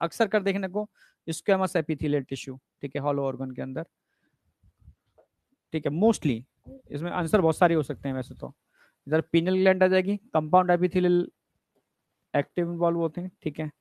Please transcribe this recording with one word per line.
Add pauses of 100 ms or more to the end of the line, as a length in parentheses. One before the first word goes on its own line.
अक्सर
कर
देखने
को (400)
squamous
epithelial
tissue, (240)
ठीक
है,
हॉलो
ऑर्गन
के
अंदर, (1900)
ठीक
है,
mostly। (500)
इसमें
आंसर
बहुत
सारे
हो
सकते
हैं
वैसे
तो। (520)
इधर (100)
pineal
ग्लैंड
आ
जाएगी, (180)
कंपाउंड
epithelial (1120)
एक्टिव
इन्वॉल्व
होते
हैं, (120)
ठीक
है। (100)